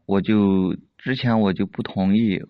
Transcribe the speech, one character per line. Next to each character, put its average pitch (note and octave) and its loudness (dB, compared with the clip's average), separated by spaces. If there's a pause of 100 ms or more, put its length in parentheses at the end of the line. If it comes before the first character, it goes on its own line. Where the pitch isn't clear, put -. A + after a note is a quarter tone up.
我 G2 2
就， F#2+ 2 (220)
之 C3 -4
前 A#2 0
我 G2 2
就 G2 -4
不 - -10
同 G2 -2
意， A2 0